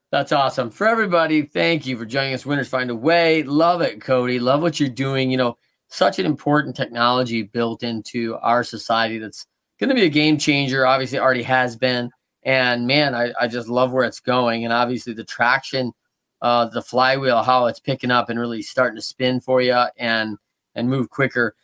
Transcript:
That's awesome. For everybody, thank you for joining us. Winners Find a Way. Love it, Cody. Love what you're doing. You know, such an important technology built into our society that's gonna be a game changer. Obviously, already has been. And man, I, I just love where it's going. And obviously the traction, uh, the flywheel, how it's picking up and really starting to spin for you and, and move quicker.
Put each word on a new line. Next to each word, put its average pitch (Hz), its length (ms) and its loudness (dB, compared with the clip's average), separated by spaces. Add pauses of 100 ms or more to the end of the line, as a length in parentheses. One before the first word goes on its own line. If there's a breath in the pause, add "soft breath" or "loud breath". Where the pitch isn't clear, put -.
(120)
That's 143 200 -2
awesome. 131 380 0
For 202 180 -2
everybody, 175 540 2
thank 170 460 -2
you 127 100 -4
for 117 80 -8
joining 135 300 -2
us. 123 100 -10
Winners 139 240 -2
Find 127 220 -4
a 120 40 -4
Way. 160 460 2
Love 160 400 2
it, 110 200 -4
Cody. 123 360 0
Love 131 240 2
what 165 180 -2
you're 147 100 2
doing. 135 420 -2
You 131 60 0
know, 123 200 0 (340)
such 196 280 2
an 190 80 -2
important 147 480 0
technology 120 680 0
built 117 400 -4
into 113 600 -6
our 120 200 2
society 113 540 -2
that's 110 300 -14 (320)
gonna 254 160 0
be 220 100 4
a 160 40 4
game 151 280 4
changer. 139 480 0
Obviously, 131 320 0
already 123 240 2
has 127 340 0
been. 123 360 -2 (320)
And 123 420 0
man, 139 300 2
I, 120 260 -2
I 123 60 0
just 117 200 -6
love 123 240 0
where 127 140 2
it's 113 140 -8
going. 120 440 0
And 117 80 -4
obviously 120 420 -2
the 110 100 -12
traction, 127 680 -2 (500)
uh, 120 220 4
the 113 180 -8
flywheel, 131 580 2
how 127 240 2
it's 113 140 -2
picking 127 320 -4
up 123 180 2
and 117 100 -4
really 117 220 -6
starting 117 360 -2
to 113 40 -12
spin 127 380 -2
for 127 220 0
you 123 220 2 (140)
and, 113 400 -2 (380)
and 117 160 -2
move 131 180 -2
quicker. 123 540 -2